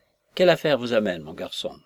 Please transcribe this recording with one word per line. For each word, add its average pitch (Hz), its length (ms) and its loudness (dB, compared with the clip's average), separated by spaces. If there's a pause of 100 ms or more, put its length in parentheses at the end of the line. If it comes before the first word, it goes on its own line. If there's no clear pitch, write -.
(380)
quelle 180 140 6
affaire 151 280 2
vous 120 140 -4
amène, 98 300 0
mon 80 120 -14
garçon ? 92 520 -10